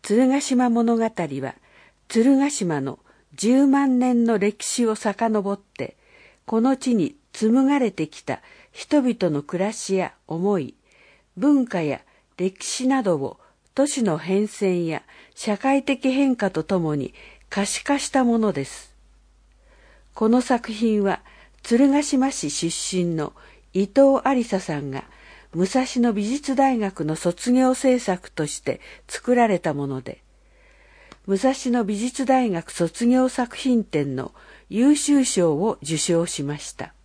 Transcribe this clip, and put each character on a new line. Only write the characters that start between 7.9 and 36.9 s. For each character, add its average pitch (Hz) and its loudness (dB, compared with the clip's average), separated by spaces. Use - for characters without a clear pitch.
て 156 -6
き - -20
た - -8
人 - 0
々 233 0
の 147 -2
暮 180 -4
ら 214 -2
し - -4
や 180 -4
思 185 -2
い、 127 -8
文 262 2
化 180 -4
や 143 -4
歴 190 -4
史 254 -4
な 269 2
ど 175 0
を 135 -8
都 277 2
市 277 -4
の 175 2
変 190 0
遷 185 -2
や 160 -6
社 208 -4
会 269 0
的 262 0
変 269 2
化 202 -2
と 156 -4
と 185 0
も 156 -2
に 139 -4
可 202 -2
視 - -8
化 285 0
し - -6
た 262 2
も 233 2
の 214 0
で 139 -4
す。 - -18
こ 220 0
の 247 6
作 240 -2
品 214 0
は、 196 -2
鶴 269 4
ヶ 294 2
島 269 0
市 151 -6
出 - -6
身 170 -2
の 151 -6
伊 185 2
藤 269 4
有 254 2
沙 185 -2
さ 147 -6
ん 139 -8
が 135 -10
武 175 0
蔵 254 0
野 240 2
美 202 -2
術 269 -4
大 269 2
学 190 -4
の 156 -2
卒 180 -2
業 254 4
制 254 2
作 - -4
と 151 -4
し - -10
て - -6
作 - -2
ら 240 6
れ 190 2
た 156 -2
も 143 -4
の 131 -6
で、 - -14
武 196 0
蔵 262 2
野 240 -2
美 202 -4
術 254 -4
大 254 2
学 165 -6
卒 170 -2
業 254 4
作 247 -4
品 240 0
展 143 -4
の - -8
優 269 4
秀 285 2
賞 165 2
を 202 -2
受 151 -4
賞 170 0
し - -6
ま 147 -6
し - -14
た。 - -14